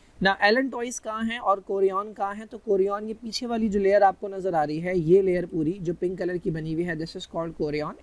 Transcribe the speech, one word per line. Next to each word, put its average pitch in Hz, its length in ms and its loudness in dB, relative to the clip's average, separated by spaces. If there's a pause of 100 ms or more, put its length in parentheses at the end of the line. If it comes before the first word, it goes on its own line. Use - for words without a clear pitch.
(240)
Now 190 160 2
allantois 240 600 2
कहाँ 220 240 -8
हैं 226 160 -4
और 196 200 2
Coryon 196 540 0
कहाँ 202 220 -4
हैं? 220 120 -14
तो 226 100 -14
Coryon, 202 500 0
ये 220 60 -6
पीछे 220 320 -8
वाली 226 240 0
जो 202 100 2
layer 196 240 6
आपको 190 240 2
नज़र 190 280 -4
आ 151 80 2
रही 151 160 -4
है, 180 200 -2
ये 170 220 8
layer 180 240 2
पूरी 165 360 -2
जो 170 120 -4
pink 180 240 -4
color 180 200 -4
की 175 140 -4
बनी 160 220 -6
हुई 165 100 -2
है, 175 140 -4
this 160 140 -8
is 185 120 -12
called 165 300 -6
Coryon। 151 500 -4